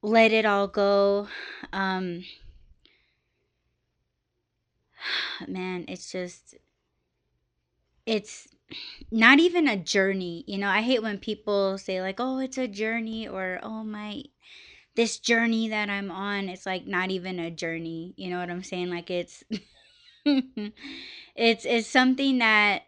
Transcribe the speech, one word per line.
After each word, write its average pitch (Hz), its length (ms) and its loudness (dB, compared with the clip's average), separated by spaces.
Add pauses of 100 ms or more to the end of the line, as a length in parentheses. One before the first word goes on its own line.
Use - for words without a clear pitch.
let 220 300 6
it 220 140 4
all 202 220 4
go. 202 600 4 (460)
Um, 185 500 -4 (3250)
<sighs> - 100 -12
man, 185 400 -6
it's - 240 -12
just, 180 440 -10 (1500)
it's 214 420 -4 (640)
not 233 280 8
even 339 280 4
a 220 100 2
journey. 185 680 0
You 196 100 -6
know, 202 120 -2
I 196 120 4
hate 240 200 2
when 208 160 -4
people 196 600 0
say, 190 240 -4
like, 190 180 -6
"Oh, 262 200 -2
it's 262 180 -6
a 254 100 -2
journey," 220 600 -4
or, 185 360 -6
"Oh, 220 200 -10
my, 214 400 -10 (720)
this 226 240 2
journey 226 500 2
that 214 200 -4
I'm 196 220 -4
on," 196 380 -4
it's, 185 160 -12
like, 185 200 -4
not 185 260 -2
even 185 280 -4
a 170 120 -6
journey. 165 680 -6
You 190 120 -8
know 180 100 -4
what 175 100 -6
I'm 175 140 -6
saying? 180 260 -6
Like, 175 200 -8
it's, 175 340 -6 (420)
<laughs> - 400 -12
it's, - 1400 -2
it's 233 220 2
something 262 520 4
that 214 480 4